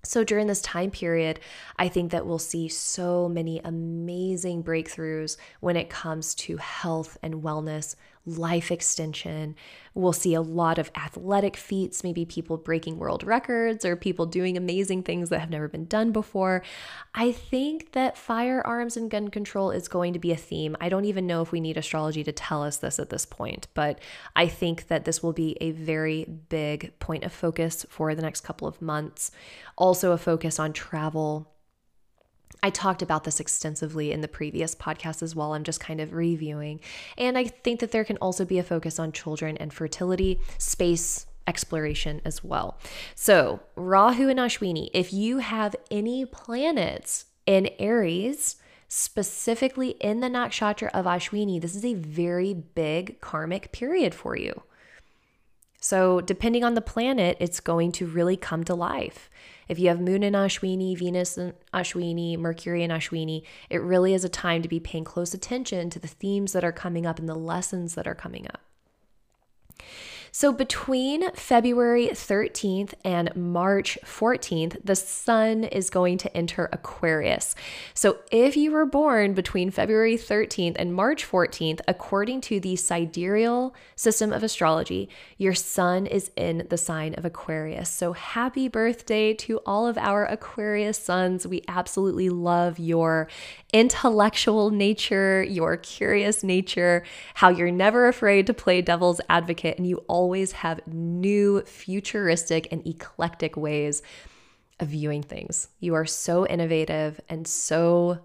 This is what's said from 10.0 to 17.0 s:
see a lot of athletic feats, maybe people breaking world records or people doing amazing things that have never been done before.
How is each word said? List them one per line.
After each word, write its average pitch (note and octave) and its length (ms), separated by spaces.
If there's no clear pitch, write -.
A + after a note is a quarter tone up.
see E3+ 220
a E3 80
lot E3 360
of D#3+ 200
athletic F#3+ 580
feats, - 480
maybe E3+ 220
people D#3+ 320
breaking D#3+ 420
world - 240
records A#3 640
or F3 100
people F3 300
doing F3+ 320
amazing F#3 460
things F3 260
that E3+ 100
have D#3+ 100
never D3+ 200
been - 160
done A3 260
before. F#3+ 500